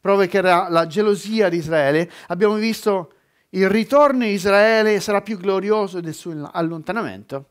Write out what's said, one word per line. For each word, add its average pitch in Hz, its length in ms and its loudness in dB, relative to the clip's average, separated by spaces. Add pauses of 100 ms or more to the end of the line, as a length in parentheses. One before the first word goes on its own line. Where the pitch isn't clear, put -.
provocherà 190 680 2
la 165 180 2
gelosia 208 640 0
di 170 100 -2
Israele. 156 520 0 (180)
Abbiamo 208 260 0
visto 214 580 -4 (380)
il 190 180 0
ritorno 254 560 2
di 214 80 -2
Israele 208 680 2
sarà 202 200 -2
più 208 180 -10
glorioso 190 640 -2
del 160 140 -8
suo 156 380 -12
allontanamento. 160 1000 -8